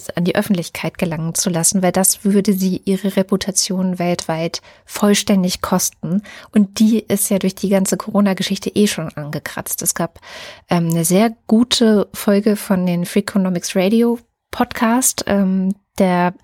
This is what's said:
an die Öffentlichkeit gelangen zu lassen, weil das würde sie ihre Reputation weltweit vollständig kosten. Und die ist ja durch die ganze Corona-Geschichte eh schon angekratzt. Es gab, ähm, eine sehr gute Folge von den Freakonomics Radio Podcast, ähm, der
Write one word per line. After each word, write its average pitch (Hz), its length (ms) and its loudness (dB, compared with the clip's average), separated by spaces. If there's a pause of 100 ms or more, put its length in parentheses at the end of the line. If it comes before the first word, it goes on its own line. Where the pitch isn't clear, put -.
(160)
an 175 80 0
die 175 120 0
Öffentlichkeit 175 640 -4
gelangen 165 360 -4
zu - 140 -2
lassen, 170 340 0
weil 180 100 2
das - 340 0
würde 202 260 2
sie 185 320 -2
ihre 190 320 -2
Reputation 185 840 -2
weltweit 170 640 -4 (240)
vollständig 202 800 0
kosten. 185 640 -2 (280)
Und 202 260 2
die 220 200 4
ist - 320 -2
ja 196 80 2
durch 190 160 -2
die 190 160 -4
ganze 190 260 2
Corona-Geschichte 196 800 -2
eh 208 120 4
schon 160 280 -4
angekratzt. - 640 -10
Es - 140 -2
gab, - 260 -6 (480)
ähm, 170 220 2
eine 165 160 0
sehr 214 280 2 (120)
gute 220 640 4
Folge 208 440 2
von 185 280 -2
den 175 220 0
Freakonomics 185 680 -2
Radio 226 440 2 (320)
Podcast, - 760 0
ähm, 190 480 0 (240)
der 180 460 2